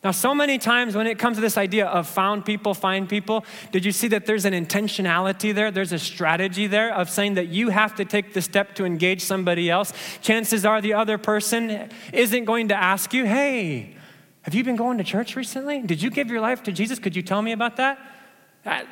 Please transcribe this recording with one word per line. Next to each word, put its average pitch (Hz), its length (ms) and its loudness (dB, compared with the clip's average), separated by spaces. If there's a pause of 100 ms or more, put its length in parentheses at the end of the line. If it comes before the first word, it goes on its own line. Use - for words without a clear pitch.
Now, 196 80 4
so 254 220 2
many 285 240 4
times 240 360 2
when 220 120 0
it 220 120 -2
comes 233 180 2
to 214 40 -2
this 220 180 2
idea 202 280 2
of 175 200 0
found 202 380 0
people, 208 300 -2
find 190 340 0
people, 208 360 -2 (280)
did 190 120 0
you 202 60 2
see 220 180 0
that 208 180 0
there's 214 180 0
an 196 80 4
intentionality 190 1000 0
there? 214 160 2
There's 185 220 -2
a 170 60 -2
strategy 180 680 0
there 214 260 2
of 180 160 -2
saying 202 240 0
that 180 140 0
you 208 220 0
have 208 260 2
to 202 80 -2
take 202 280 -2
the 185 100 -2
step 196 340 0
to 196 80 -2
engage 180 380 0
somebody 175 460 0
else. 185 240 0 (300)
Chances 220 420 2
are 214 160 4
the 208 140 0
other 214 240 2
person 214 680 -2 (240)
isn't 240 320 2
going 226 240 0
to 202 80 4
ask 190 360 2
you, 254 120 2
"Hey, 214 720 0 (460)
have 151 120 -6
you 240 80 2
been 240 140 0
going 240 220 0
to 190 60 -2
church 220 300 -4
recently? 262 480 -6
Did 170 180 -2
you 233 100 -2
give 262 200 -2
your 233 100 -2
life 247 240 0
to 208 80 -4
Jesus? 208 280 -2
Could 180 160 -2
you 180 60 -2
tell 190 200 0
me 226 80 -2
about 233 260 -2
that?" 269 220 0 (680)
At, 170 280 -4